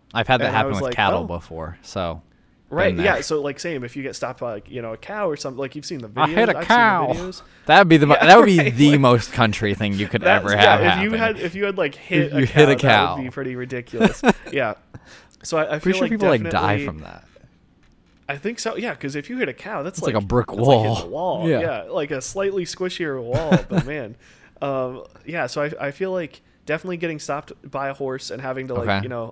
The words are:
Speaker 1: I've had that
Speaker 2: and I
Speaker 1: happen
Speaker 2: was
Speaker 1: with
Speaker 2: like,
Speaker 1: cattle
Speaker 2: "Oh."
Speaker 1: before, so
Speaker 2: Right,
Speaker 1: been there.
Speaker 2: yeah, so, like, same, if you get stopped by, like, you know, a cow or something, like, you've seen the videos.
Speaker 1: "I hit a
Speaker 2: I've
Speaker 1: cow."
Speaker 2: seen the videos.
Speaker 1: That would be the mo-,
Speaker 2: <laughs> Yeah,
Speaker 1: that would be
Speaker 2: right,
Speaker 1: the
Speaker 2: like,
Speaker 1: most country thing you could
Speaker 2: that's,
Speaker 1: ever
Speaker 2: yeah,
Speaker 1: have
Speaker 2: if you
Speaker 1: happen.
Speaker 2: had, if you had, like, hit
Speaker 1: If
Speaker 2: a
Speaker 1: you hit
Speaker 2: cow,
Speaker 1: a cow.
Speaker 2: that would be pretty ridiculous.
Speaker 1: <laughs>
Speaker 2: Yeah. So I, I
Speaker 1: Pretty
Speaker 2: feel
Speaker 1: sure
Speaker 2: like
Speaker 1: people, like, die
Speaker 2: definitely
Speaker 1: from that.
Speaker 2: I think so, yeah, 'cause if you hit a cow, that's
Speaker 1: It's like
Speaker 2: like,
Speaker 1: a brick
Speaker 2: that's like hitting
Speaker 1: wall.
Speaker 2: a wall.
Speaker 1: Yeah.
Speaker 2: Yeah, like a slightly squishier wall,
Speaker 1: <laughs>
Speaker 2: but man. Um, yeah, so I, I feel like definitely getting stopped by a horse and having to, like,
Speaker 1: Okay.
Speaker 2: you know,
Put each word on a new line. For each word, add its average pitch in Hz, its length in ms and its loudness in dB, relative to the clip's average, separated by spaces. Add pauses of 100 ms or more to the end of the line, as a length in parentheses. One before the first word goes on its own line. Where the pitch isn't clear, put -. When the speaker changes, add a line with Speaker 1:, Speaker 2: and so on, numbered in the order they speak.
(120)
Speaker 1:
I've 113 160 -2
had 127 140 2
that 131 60 0
Speaker 2:
and 127 80 -2
I - 20 2
Speaker 1:
happen 127 140 2
Speaker 2:
was 104 60 -2
Speaker 1:
with 92 80 -2
Speaker 2:
like, 123 100 -6
Speaker 1:
cattle 92 260 2
Speaker 2:
"Oh." 85 60 -8
Speaker 1:
before, 85 560 -10
so 82 400 -8 (480)
Speaker 2:
Right, 180 240 0
Speaker 1:
been 170 80 -2
there. 196 140 2
Speaker 2:
yeah, - 40 -6
so, 151 200 -4
like, 139 180 -8
same, 131 240 -8
if 120 120 -12
you 139 60 -8
get 127 140 -10
stopped 127 240 -10
by, 120 140 -8
like, 104 160 -14
you 120 120 -12
know, 113 120 -12
a 110 40 -12
cow 202 320 -8
or 147 80 -6
something, 131 220 -10
like, 135 160 -10
you've 147 100 -14
seen 165 140 -10
the 117 100 -14
videos. 123 140 0
Speaker 1:
"I 156 60 6
hit 214 200 2
a 170 80 0
Speaker 2:
I've 170 80 -8
Speaker 1:
cow." 214 420 4
Speaker 2:
seen 127 100 -2
the 175 120 -8
videos. - 120 -16 (260)
Speaker 1:
That 156 120 8
would 196 100 8
be 160 80 10
the 147 100 6
mo-, 147 80 6
Speaker 2:
<laughs> 139 40 4
Yeah, 143 60 4
Speaker 1:
that 180 140 12
would 226 80 8
be 190 120 6
Speaker 2:
right, 131 160 0
Speaker 1:
the 143 160 8
Speaker 2:
like, 147 100 6
Speaker 1:
most 123 320 4
country 107 420 0
thing 101 180 -2
you 98 140 -2
could - 140 -4
Speaker 2:
that's, 190 240 4
Speaker 1:
ever 202 100 2
Speaker 2:
yeah, 202 220 6
Speaker 1:
have 180 200 4
Speaker 2:
if 196 60 0
you 214 80 -2
Speaker 1:
happen. 226 240 -2
Speaker 2:
had, 185 100 -6
if 170 80 -6
you 196 120 -4
had, 196 120 -4
like, 151 160 -2
hit 151 340 -2
Speaker 1:
If 147 60 -8
Speaker 2:
a 143 60 0
Speaker 1:
you 131 80 2
hit 151 180 6
Speaker 2:
cow, 139 60 6
Speaker 1:
a 135 40 2
cow. 110 300 4
Speaker 2:
that 87 120 -4
would 135 60 -8
be 127 60 -8
pretty 131 260 -10
ridiculous. 127 680 -2 (160)
Speaker 1:
<laughs> - 140 -20
Speaker 2:
Yeah. 120 220 -2 (680)
So - 160 -4
I, 156 40 2
I 156 40 -2 (140)
Speaker 1:
Pretty 156 40 -10
Speaker 2:
feel 180 100 2
Speaker 1:
sure 185 80 -2
Speaker 2:
like 220 100 0
Speaker 1:
people, 208 160 0
like, 127 160 2
die - 60 -6
Speaker 2:
definitely 104 360 0
Speaker 1:
from 78 140 -10
that. 50 240 -18 (1040)
Speaker 2:
I 143 100 -8
think 226 220 -8
so, - 160 -6
yeah, 208 180 -6
'cause 139 220 -10
if 143 140 -10
you 247 80 -10
hit 240 120 -4
a 127 40 -10
cow, 190 300 -10
that's 180 160 -10
Speaker 1:
It's 156 60 -6
like 143 100 0
Speaker 2:
like, 104 80 -2
Speaker 1:
a 98 40 -8
brick 120 200 2
Speaker 2:
that's 104 120 -6
like 127 200 6
hitting 110 120 2
Speaker 1:
wall. 107 120 -2
Speaker 2:
a 85 40 -12
wall. 160 420 -4
Speaker 1:
Yeah. 160 120 2
Speaker 2:
Yeah, 139 220 -4
like 147 280 -6
a 135 100 -6
slightly 196 440 -4
squishier 160 580 -6
wall, 147 420 0
Speaker 1:
<laughs> - 40 -16
Speaker 2:
but 175 160 -2
man. 131 320 -10 (440)
Um, 131 420 -6 (220)
yeah, 151 220 -6
so 147 160 -6
I, 147 240 -6
I - 40 -6
feel 190 200 -6
like 180 300 -8 (240)
definitely 170 320 -6
getting 165 220 -6
stopped 147 340 -8 (180)
by 139 160 -6
a 139 60 -6
horse 135 380 -8
and 123 100 -10
having 131 260 -8
to, 131 80 -8
like, 120 140 -4
Speaker 1:
Okay. 98 140 0
Speaker 2:
you 101 60 -8
know, 117 220 -8